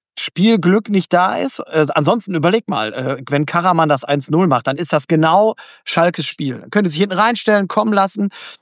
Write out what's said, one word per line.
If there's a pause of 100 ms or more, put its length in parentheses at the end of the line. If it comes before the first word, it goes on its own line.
(200)
Spielglück
nicht
da
ist,
äh, (100)
ansonsten
überleg
mal,
äh,
wenn
Karaman
das
eins
null
macht,
dann
ist
das
genau (300)
Schalkes
Spiel.
Dann
könnte
sich
hinten
reinstellen,
kommen
lassen. (320)